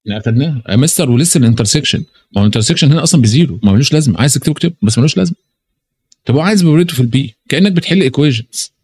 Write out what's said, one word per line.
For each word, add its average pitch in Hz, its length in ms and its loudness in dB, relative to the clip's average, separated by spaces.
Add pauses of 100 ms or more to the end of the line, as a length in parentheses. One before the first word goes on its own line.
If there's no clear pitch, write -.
احنا 104 160 -8
اخدناها. 120 520 -2
يا 98 60 -2
مستر 139 360 0
ولسه 151 260 0
الانترسكشن. 117 640 0
ما - 60 -10 (300)
هو 98 40 0
الانترسكشن 117 520 0
هنا 160 120 0
اصلًا 165 180 2
بزيرو، 113 420 0
ما 101 80 2
ملوش 135 220 2
لازمه. 147 260 0
عايز 139 140 2
تكتبه 147 200 -2
اكتبه، 170 280 -4
بس 110 160 0
ملوش 143 200 2
لازمه. 87 180 -2 (920)
طب 117 100 0
هو 151 60 2
عايز 190 220 2
probability 165 300 2
في 127 60 -4
ال 123 100 0 (200)
B، - 40 -18 (160)
كانك 185 220 0
بتحل 175 300 0
ايكويشنز. 131 720 -2 (120)